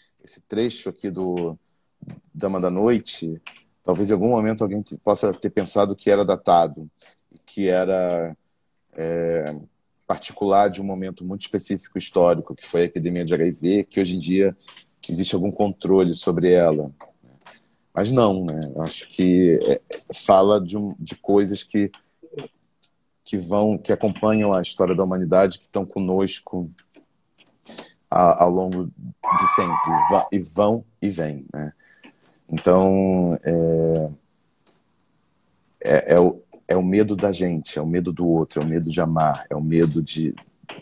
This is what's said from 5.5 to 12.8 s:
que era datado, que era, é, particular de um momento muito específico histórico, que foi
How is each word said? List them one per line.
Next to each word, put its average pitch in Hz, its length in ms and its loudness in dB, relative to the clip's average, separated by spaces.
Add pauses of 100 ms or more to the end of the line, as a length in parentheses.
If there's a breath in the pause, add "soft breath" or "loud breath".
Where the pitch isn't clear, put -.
que - 160 0
era 101 140 4
datado, 85 640 0 (560 soft breath)
que 98 220 -4
era, 90 680 0 (600)
é, 82 500 -4 (600)
particular 101 640 0
de 95 120 -8
um 98 40 -8
momento 95 380 -8
muito 95 180 -10
específico - 560 -8
histórico, 87 560 2
que - 140 -16
foi 85 140 0